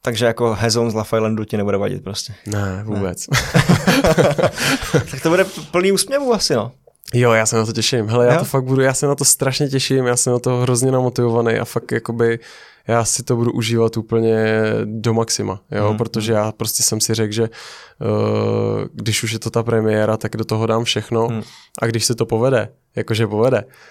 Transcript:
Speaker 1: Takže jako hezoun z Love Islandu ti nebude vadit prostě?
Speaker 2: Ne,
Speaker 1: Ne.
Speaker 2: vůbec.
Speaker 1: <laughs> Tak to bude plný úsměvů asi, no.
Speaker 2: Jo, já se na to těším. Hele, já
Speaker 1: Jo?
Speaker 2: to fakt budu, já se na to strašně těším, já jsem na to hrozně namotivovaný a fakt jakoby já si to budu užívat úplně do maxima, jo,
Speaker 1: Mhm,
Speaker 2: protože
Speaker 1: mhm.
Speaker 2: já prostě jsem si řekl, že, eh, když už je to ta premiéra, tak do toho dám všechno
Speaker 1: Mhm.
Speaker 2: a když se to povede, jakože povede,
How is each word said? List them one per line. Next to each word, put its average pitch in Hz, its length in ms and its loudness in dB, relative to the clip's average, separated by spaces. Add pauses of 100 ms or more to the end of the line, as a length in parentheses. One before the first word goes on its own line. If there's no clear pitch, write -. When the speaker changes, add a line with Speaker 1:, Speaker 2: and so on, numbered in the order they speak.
Speaker 1:
Takže 120 240 -2
jako 113 340 0
hezoun 117 320 0
z - 20 -4
Love 107 120 -2 (120)
Islandu 110 280 0
ti 107 120 -6
nebude 101 200 0
vadit 98 260 -4
prostě? 98 300 -10 (140)
Speaker 2:
Ne, 104 120 -4 (180)
Speaker 1:
Ne. 104 60 -8
Speaker 2:
vůbec. 101 480 -4
Speaker 1:
<laughs> - 800 2 (1000)
Tak 131 120 -12
to 165 60 2
bude 185 160 4 (260)
plný 185 200 2
úsměvů 269 420 0
asi, 185 220 0
no. 110 160 -2 (420)
Speaker 2:
Jo, 120 180 4
já 110 140 4
se 117 100 -2
na 110 100 2
to 113 80 -6
těším. 113 340 -2
Hele, 120 180 4
já 123 80 6
Speaker 1:
Jo? 165 60 4
Speaker 2:
to 131 60 -2
fakt 131 180 0
budu, 131 180 0
já 131 120 2
se 143 140 -2
na 139 80 2
to - 100 -4
strašně 131 440 0
těším, 131 360 0
já 123 100 2
jsem 123 180 2
na 120 60 2
to 123 180 0
hrozně 123 340 2
namotivovaný 117 640 2
a 110 100 -2
fakt - 260 -6
jakoby 117 480 0 (480)
já 113 180 2
si - 180 -4
to 127 120 0
budu 117 160 2
užívat 113 460 0
úplně 110 640 2 (240)
do 110 280 -2
maxima, 107 460 -2 (120)
jo, 104 180 0
Speaker 1:
Mhm, 107 80 0
Speaker 2:
protože 110 360 -2
Speaker 1:
mhm. 107 80 4
Speaker 2:
já 110 100 -2
prostě - 320 -4
jsem 107 180 0
si 117 120 0
řekl, 107 200 -2
že, 113 100 0
eh, 107 1500 -2
když 110 300 -4
už 110 80 -4
je 113 80 -6
to 113 100 -6
ta 113 140 -2
premiéra, 110 540 2
tak 113 200 -6
do 110 80 -2
toho 110 200 -2
dám 113 180 0
všechno 113 440 0
Speaker 1:
Mhm. 113 140 -4 (400)
Speaker 2:
a 117 40 0
když 113 200 -2
se 120 100 0
to 117 100 0
povede, 117 420 2 (280)
jakože 113 320 0
povede, 110 360 2 (280)